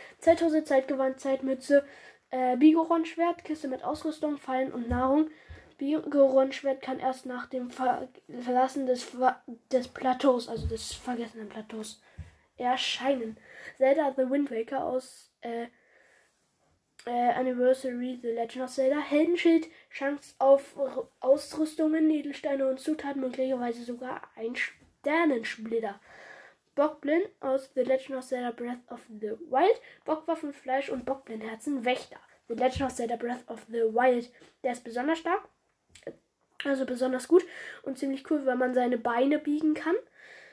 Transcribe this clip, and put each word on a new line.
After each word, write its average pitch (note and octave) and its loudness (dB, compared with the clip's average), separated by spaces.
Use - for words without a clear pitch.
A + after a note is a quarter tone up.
Zeithose, D#4+ 4
Zeitgewand, C4+ 0
Zeitmütze, C4+ 2
äh, B3+ 0
Bigoron-Schwert, E4 4
Kiste D4+ -6
mit B3+ -6
Ausrüstung, D4+ -4
Pfeilen C4 -4
und A#3 -6
Nahrung. C4 2
Bigoron-Schwert C4+ 2
kann C4+ -6
erst C4 -4
nach B3 -8
dem B3 -6
Ver-, B3+ -2
Verlassen B3+ 0
des B3 0
Ver-, B3 0
des B3+ 2
Plateaus, B3+ 2
also - -6
des - -6
vergessenen A#3 -8
Plateaus, G#3+ -12
erscheinen. B3 -2
Zelda C#4 4
The C4 2
Wind C#4 2
Waker A3+ -4
aus, - -6
äh, A#3 -8
äh, A#3+ 2
Anniversary, B3+ 0
The A#3 -4
Legend A#3 -4
of B3 -10
Zelda. C4+ 2
Heldenschild, E4 4
Chance - -6
auf C#4 4
R-, C4 -6
Ausrüstungen, D#4 2
Edelsteine C#4+ -2
und C4 -2
Zutaten, C#4+ -4
möglicherweise B3 -4
sogar B3 -10
ein A3+ -6
Sternensplitter. A3+ -2
Bockblin D4+ 2
aus C4+ -2
The C4 2
Legend C4 0
of B3+ -10
Zelda B3 -4
Breath A#3+ -8
of A#3+ -14
the G#3+ -6
Wild. E4 4
Bockwaffen, D#4 -4
Fleisch C4+ -4
und B3 -6
Bockblin-Herzen, A3+ -6
Wächter. - -2
The A#3 -8
Legend B3+ 0
of B3+ -2
Zelda A#3+ -4
Breath A#3+ -6
of A3+ -14
the A3+ -2
Wild. A#3+ 4
Der B3 0
ist A#3+ -8
besonders C4 -2
stark, F4 -2
also C4+ 0
besonders B3+ -2
gut F4+ 6
und C4+ -8
ziemlich C4+ -6
cool, C#4 0
weil B3 4
man B3+ 0
seine B3 2
Beine B3 2
biegen D4+ 0
kann. E4 -2